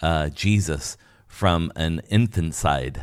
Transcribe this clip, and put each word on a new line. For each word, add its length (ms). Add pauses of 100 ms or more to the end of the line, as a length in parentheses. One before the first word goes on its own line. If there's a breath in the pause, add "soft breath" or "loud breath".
uh, 280
Jesus 640 (320 soft breath)
from 480
an 320
infanticide 960